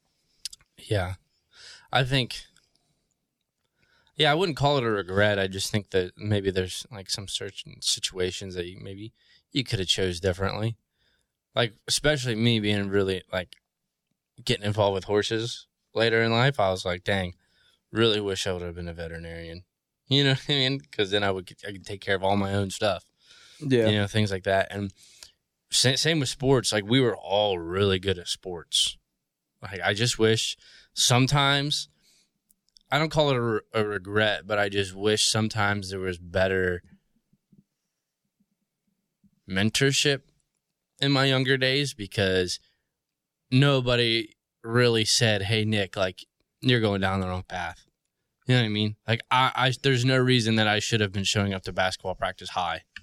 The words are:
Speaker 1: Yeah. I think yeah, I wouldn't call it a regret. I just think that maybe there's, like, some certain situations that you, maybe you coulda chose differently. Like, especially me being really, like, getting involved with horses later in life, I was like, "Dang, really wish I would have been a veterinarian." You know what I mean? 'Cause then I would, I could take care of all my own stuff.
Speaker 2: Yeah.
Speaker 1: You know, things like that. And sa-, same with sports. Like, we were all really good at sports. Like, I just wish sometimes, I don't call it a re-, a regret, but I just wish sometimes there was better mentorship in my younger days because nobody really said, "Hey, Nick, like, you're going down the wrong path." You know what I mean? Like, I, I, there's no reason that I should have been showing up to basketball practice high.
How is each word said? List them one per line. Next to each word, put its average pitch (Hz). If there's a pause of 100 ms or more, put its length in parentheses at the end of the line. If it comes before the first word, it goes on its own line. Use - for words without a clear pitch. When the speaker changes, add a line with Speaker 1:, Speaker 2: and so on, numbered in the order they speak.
(760)
Speaker 1:
Yeah. 95 (760)
I 131
think 127 (1700)
yeah, 147
I 151
wouldn't 165
call 143
it 127
a 113
regret. 101
I 95
just 95
think 104
that 92
maybe 101
there's, 92
like, 98
some 101
certain -
situations 92
that 90
you, 92
maybe 98 (380)
you 139
coulda 98
chose 90
differently. 95 (800)
Like, 117 (140)
especially 127
me 117
being 104
really, 95 (100)
like, 92 (880)
getting 104
involved 101
with 92
horses 110 (260)
later 113
in 113
life, 123
I 98
was 92
like, 90
"Dang, 95 (580)
really 107
wish 98
I 95
would 90
have 85
been 87
a 85
veterinarian." 82 (440)
You 143
know 139
what 135
I -
mean? 135 (100)
'Cause 98
then 104
I 98
would, 92 (160)
I 104
could 92
take 101
care 101
of 92
all 98
my 98
own 101
stuff. 92 (540)
Speaker 2:
Yeah. 127
Speaker 1:
You 107
know, 101
things 104
like 95
that. 95
And 101 (800)
sa-, 131
same 156
with 127
sports. 131
Like, 107
we 123
were 113
all 98
really 95
good 92
at 85
sports. - (640)
Like, 101
I 101
just 117
wish 110 (380)
sometimes, 139 (1040)
I 139
don't 156
call 151
it 131
a 120
re-, 113 (140)
a 110
regret, 101
but 104
I 104
just 98
wish 107
sometimes 101
there 95
was 92
better 92 (2750)
mentorship 135 (800)
in 139
my 135
younger 131
days 131
because 92 (920)
nobody 123 (340)
really 117
said, 107
"Hey, 107
Nick, 104
like, 92 (360)
you're 123
going 101
down 95
the 92
wrong 92
path." 85 (640)
You 127
know 123
what 113
I -
mean? 107 (120)
Like, 117
I, 127
I, 127 (100)
there's 127
no 131
reason 123
that 110
I 107
should 107
have 101
been 98
showing 101
up 95
to 95
basketball 92
practice 92
high. 85 (200)